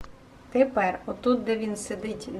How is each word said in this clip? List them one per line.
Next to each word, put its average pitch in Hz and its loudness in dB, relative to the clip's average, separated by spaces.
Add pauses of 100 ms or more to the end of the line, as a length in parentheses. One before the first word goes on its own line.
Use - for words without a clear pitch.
(520)
Тепер, 214 4
отут, 226 0
де 226 0
він 214 -4
сидить 208 -8 (100)